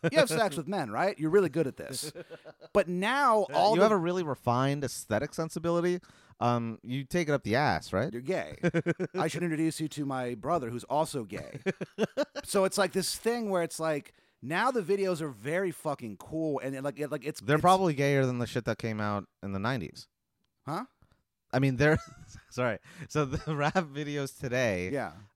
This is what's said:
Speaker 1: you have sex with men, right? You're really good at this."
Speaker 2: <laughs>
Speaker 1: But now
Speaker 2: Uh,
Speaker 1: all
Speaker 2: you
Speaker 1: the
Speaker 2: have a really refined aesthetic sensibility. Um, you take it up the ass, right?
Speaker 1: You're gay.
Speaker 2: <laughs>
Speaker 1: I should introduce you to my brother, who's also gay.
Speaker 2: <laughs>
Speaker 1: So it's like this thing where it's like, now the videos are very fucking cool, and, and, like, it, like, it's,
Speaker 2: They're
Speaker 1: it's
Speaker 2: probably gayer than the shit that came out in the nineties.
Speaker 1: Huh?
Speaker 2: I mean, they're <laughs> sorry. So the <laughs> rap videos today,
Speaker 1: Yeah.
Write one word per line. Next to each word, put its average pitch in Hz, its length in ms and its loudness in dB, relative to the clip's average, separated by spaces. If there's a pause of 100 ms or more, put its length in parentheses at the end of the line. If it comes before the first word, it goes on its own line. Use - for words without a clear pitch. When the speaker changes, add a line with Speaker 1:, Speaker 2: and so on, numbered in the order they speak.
(120)
Speaker 1:
you 277 60 4
have 277 120 6
sex 185 260 2
with 151 120 -6
men, 156 220 -4
right? 160 300 0
You're 156 100 0
really 180 200 6
good 151 180 0
at 123 100 -8
this." 139 400 -8
Speaker 2:
<laughs> 175 40 -14 (520)
Speaker 1:
But 202 140 4
now 220 540 2 (100)
Speaker 2:
Uh, - 60 -8
Speaker 1:
all 190 140 6
Speaker 2:
you 220 80 6
Speaker 1:
the 190 40 10
Speaker 2:
have 220 80 8
a 208 60 4
really 180 260 0
refined 135 600 0
aesthetic - 480 -2
sensibility. 170 680 0 (400)
Um, 117 440 0
you 131 200 -6
take 165 240 -2
it 147 60 2
up 139 100 0
the 107 140 2
ass, 113 340 2
right? 120 220 2
Speaker 1:
You're 120 80 -8
gay. 131 340 -4 (320)
Speaker 2:
<laughs> 170 260 -2
Speaker 1:
I 165 140 0
should 165 160 -4
introduce 160 380 -2
you 156 80 -4
to 151 160 -6
my 127 300 -4
brother, 127 340 -2
who's 117 160 -8
also 143 400 -2
gay. 90 400 -10
Speaker 2:
<laughs> 196 40 0 (760)
Speaker 1:
So 196 180 2
it's 190 140 0
like 190 160 2
this 185 220 -2
thing 226 360 -2
where 180 100 0
it's 165 180 -4
like, 156 340 -2 (280)
now 185 300 0
the 247 100 0
videos 185 400 0
are 156 80 -4
very 147 420 -2
fucking 123 460 -6
cool, 156 460 -4
and, 135 120 -4
and, 135 80 -8
like, 139 160 -4
it, 147 120 -4
like, 143 140 -6
it's, 151 160 -6
Speaker 2:
They're 135 160 4
Speaker 1:
it's 151 40 4
Speaker 2:
probably 185 320 6
gayer 139 320 4
than 123 140 0
the 120 80 -2
shit 120 180 -2
that 113 140 -2
came 110 220 -4
out 104 240 -2 (180)
in 98 80 -6
the 98 80 -4
nineties. 113 480 -6 (580)
Speaker 1:
Huh? 175 200 -6 (680)
Speaker 2:
I 127 60 2
mean, 135 160 2
they're 151 240 6 (260)
<laughs> - 240 -20
sorry. 123 300 -2 (300)
So 147 160 0
the 151 300 -6
<laughs> - 0 -
rap 143 200 0
videos 147 640 -4
today, 117 540 0
Speaker 1:
Yeah. 117 180 -4 (240)